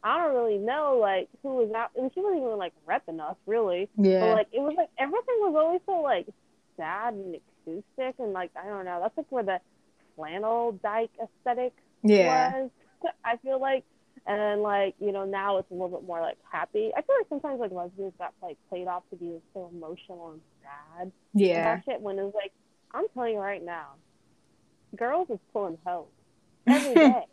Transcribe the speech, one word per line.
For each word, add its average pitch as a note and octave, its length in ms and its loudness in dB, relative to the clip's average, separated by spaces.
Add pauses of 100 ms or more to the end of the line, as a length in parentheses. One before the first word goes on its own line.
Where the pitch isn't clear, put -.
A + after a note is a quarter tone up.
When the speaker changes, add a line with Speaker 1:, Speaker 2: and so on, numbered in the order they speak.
Speaker 1:
I A#3+ 140 2
don't E4 180 2
really A#3 220 2
know, C4 420 0
like, G3 300 2 (140)
who C#4 140 -4
was A3+ 160 2
out, A3+ 220 -4
and C4 180 -2
she F#4 80 -6
wasn't F#4+ 200 0
even, A3+ 160 -2
like, F3+ 160 -6 (140)
repping F3 340 -4
us, D3+ 140 -8 (100)
really. G3+ 500 0
Speaker 2:
Yeah. F#3+ 260 6
Speaker 1:
But, A3 160 6
like, G#3+ 140 2
it A#3 80 -2
was, D4 160 -2
like, E4+ 220 0
everything G#4+ 440 0
was F#4+ 140 2
always E4 300 2
so, F4+ 160 0
like, A#3+ 260 0 (480)
sad G3 380 -4
and F#3+ 220 -10
acoustic, G#3 840 -10
and, G#3+ 160 -6
like, F3+ 240 -4
I F3+ 80 -12
don't G3+ 200 -8
know, F3 160 -6
that's, G#3 140 -2
like, D#4 160 -6
where B3 120 -2
the F#3+ 160 0 (560)
flannel G#3+ 560 -2 (120)
dyke A3 280 -2 (100)
aesthetic B3 520 -2 (280)
Speaker 2:
Yeah. G#3+ 600 6
Speaker 1:
was, B3+ 80 -8 (320)
<laughs> E4+ 100 -2 (100)
I A#3 140 0
feel C4 220 -2
like. C4+ 240 0 (420)
And G#3 140 0
then, G#3 220 2
like, G3+ 400 2
you G3+ 100 0
know, G3 140 -4
now G3 320 0
it's F#3+ 120 -4
a - 40 -14
little F3+ 160 -4
bit F3+ 180 -10
more, E3+ 140 -4
like, - 160 -4 (120)
happy. G#4 460 -2
I - 60 -2
feel C5+ 180 2
like G#4 80 -2
sometimes, C#4 320 -6
like, G#3+ 120 -4
lesbians F#3 460 -8
got, F3+ 240 -10
like, E3+ 160 -12 (120)
played F3+ 180 -8
off F3+ 220 -6
to F#3 80 -16
be E3+ 200 -10 (160)
so F#3 200 -12
emotional E3+ 580 -14
and D#3+ 100 -20 (220)
sad D#3 480 -14 (220)
Speaker 2:
Yeah. E3+ 400 4
Speaker 1:
about F3+ 120 -6
shit C4 160 -4
when G3 160 -6
it's G3 160 -4
like, G3+ 200 -6 (400)
I'm D#4 200 -4
telling A#3+ 200 -4
you G#3 60 -2
right G3 240 -6
now, E3+ 240 -10 (1080)
girls C#4+ 340 0
is G#3+ 100 -4 (120)
pulling F#3+ 340 -4
hoes F3 200 -4 (640)
every C#4+ 280 6
Speaker 2:
<laughs> - 0 -
Speaker 1:
day. C#4 380 8